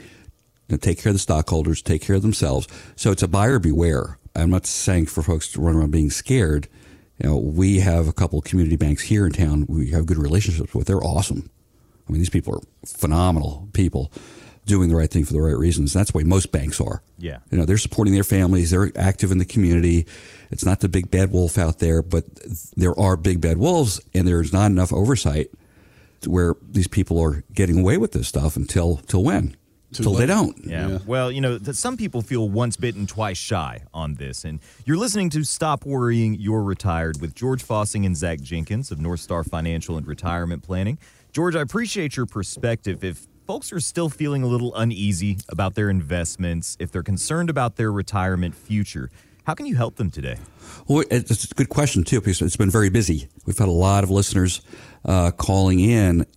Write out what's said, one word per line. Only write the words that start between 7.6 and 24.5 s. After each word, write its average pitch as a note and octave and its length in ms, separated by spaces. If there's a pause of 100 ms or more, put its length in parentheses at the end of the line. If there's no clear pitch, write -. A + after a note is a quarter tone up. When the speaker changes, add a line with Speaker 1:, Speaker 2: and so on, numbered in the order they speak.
Speaker 1:
have E2+ 280
a D#2 60
couple D#2+ 240
of - 80
community E2+ 300
banks D2+ 260
here G#2 240
in D#2 60
town D2+ 360
we D2 220
have D#2+ 160
good E2+ 100
relationships D#2 580
with. - 120
They're G2 180
awesome. - 460 (580)
I - 40
mean, D2+ 80
these F#2 100
people - 240
are - 60 (380)
phenomenal D#2+ 760
people C#2+ 360 (540)
doing F#2+ 240
the E2 80
right D#2+ 140
thing D#2+ 160
for - 80
the D2+ 80
right D#2 160
reasons. D2+ 340
That's F#2+ 200
the - 60
way D2+ 60
most F2+ 260
banks D2 300
are. - 220 (160)
Speaker 2:
Yeah. D#2 200 (120)
Speaker 1:
You - 80
know, E2+ 80
they're F#2+ 100
supporting G#2 380
their G2 100
families. F2+ 460
They're F#2 260
active F#2+ 340
in F#2+ 60
the F#2 80
community. E2+ 640 (440)
It's - 140
not F#2+ 160
the G2 80
big F2+ 220
bad F#2+ 220
wolf F2+ 260
out D#2+ 220
there, E2 220
but E2+ 220 (520)
there F2 220
are F#2 200
big F2 240
bad E2 160
wolves, C3+ 420 (140)
and F2+ 120
there's E2+ 280